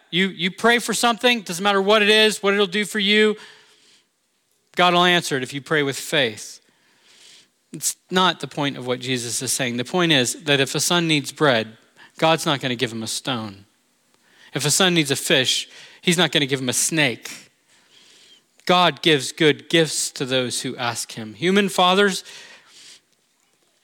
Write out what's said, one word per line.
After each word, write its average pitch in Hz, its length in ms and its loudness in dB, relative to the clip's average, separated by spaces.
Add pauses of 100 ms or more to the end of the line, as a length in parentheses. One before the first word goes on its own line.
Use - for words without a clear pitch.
You, 185 200 0
you 180 200 -6
pray 233 300 2
for 233 160 -4
something, 240 460 0
doesn't 175 220 -10
matter 202 180 2
what 208 200 4
it 202 80 2
is, 214 320 4
what 196 140 2
it'll 202 100 2
do 196 180 -4
for 214 160 -6
you, 208 380 2 (1400)
God 175 200 4
will 175 80 4
answer 175 340 0
it 127 60 -4
if 123 100 -12
you 139 80 -8
pray 151 220 -2
with 139 140 -4
faith. 123 600 -4 (1120)
It's - 240 -8 (140)
not 185 300 0
the 139 80 -10
point 139 300 -4
of 123 100 -10
what 123 120 -2
Jesus 123 440 -4
is 123 100 -4
saying. 120 240 -2
The 120 80 -4
point 175 260 0
is 127 220 2 (100)
that 143 160 2
if 135 140 0
a 151 60 -2
son 170 280 0
needs 147 240 0
bread, 117 460 0 (400)
God's 160 280 2
not 147 140 -2
gonna 127 160 -4
give 117 160 -4
him 113 120 -8
a 123 40 -10
stone. 107 580 -8 (880)
If 135 100 -4
a 147 60 0
son 180 240 4
needs 151 160 2
a 131 40 0
fish, - 540 0 (320)
he's 170 160 2
not 170 140 2
gonna 147 160 0
give 131 140 -2
him 127 80 -4
a 120 40 -2
snake. - 800 -2 (1120)
God 175 360 2
gives 147 300 0
good 147 380 0
gifts - 420 0
to - 140 -6
those 127 360 -2
who 127 160 -8
ask 120 360 -6
him. 110 200 -12
Human 185 360 0
fathers 185 540 2 (1600)